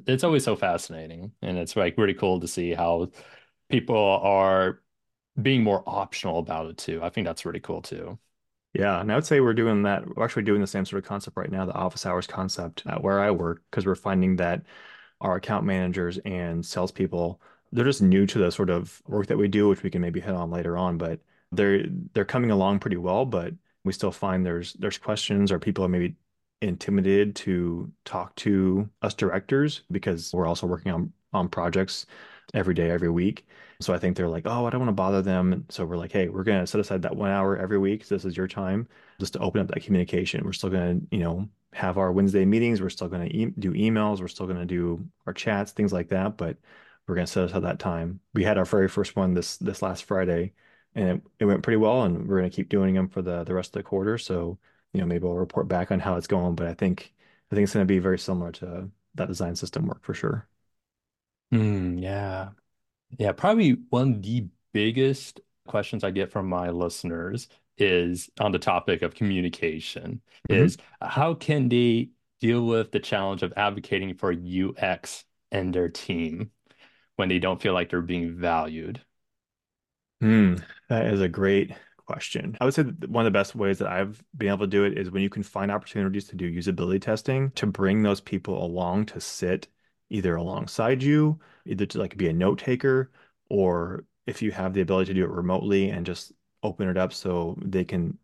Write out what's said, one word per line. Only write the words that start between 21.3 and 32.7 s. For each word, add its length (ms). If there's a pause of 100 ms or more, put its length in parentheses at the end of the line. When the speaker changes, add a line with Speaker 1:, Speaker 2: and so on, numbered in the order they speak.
Speaker 2:
they're, 340 (280)
they're 120
coming 260
along 280
pretty 180
well, 280
but 280 (300)
we 100
still 180
find 340
there's, 280
there's 240
questions 540
or 80
people 240
are 60
maybe 260 (460)
intimidated 720
to 560 (140)
talk 300
to 540 (120)
us 120
directors 800
because 420
we're 140
also 180
working 260
on, 200 (220)
on 160
projects 560 (480)
every 200